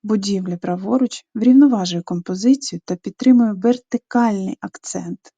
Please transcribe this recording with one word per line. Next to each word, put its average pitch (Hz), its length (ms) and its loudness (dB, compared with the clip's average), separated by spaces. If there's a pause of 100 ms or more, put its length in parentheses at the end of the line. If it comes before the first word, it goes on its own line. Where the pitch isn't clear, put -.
Будівля 196 540 -4
праворуч 190 680 -4 (100)
врівноважує 226 680 4
композицію 190 800 -2
та 180 120 -4
підтримує 240 560 2
вертикальний 226 1080 -2
акцент - 760 -12